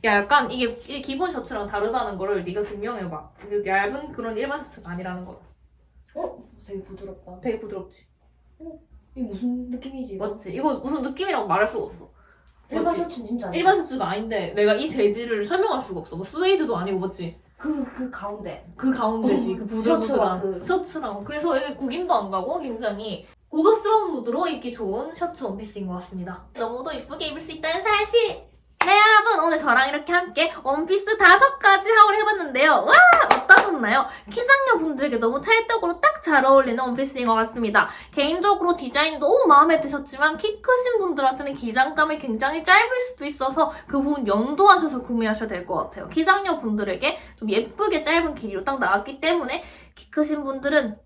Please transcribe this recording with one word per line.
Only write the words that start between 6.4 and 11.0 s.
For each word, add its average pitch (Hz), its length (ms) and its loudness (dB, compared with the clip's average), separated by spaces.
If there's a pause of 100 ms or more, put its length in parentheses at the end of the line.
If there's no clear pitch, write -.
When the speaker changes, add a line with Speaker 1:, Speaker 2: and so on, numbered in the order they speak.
Speaker 2:
되게 196 160 -12
부드럽다. 190 580 -18
Speaker 1:
되게 220 200 -6
부드럽지? 196 440 -14 (540)
Speaker 2:
어? 320 200 -16 (360)
이게 254 120 -8
무슨 247 440 -6
느낌이지, 247 440 -12
이거? 196 160 -6
Speaker 1:
맞지? 190 240 -12
이거 277 200 -2
무슨 277 280 -6